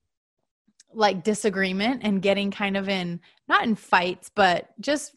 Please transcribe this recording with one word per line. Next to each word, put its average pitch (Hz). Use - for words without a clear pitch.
like, 196
disagreement 202
and 196
getting 196
kind 196
of 196
in, 175
not 381
in 220
fights, 180
but 185
just 285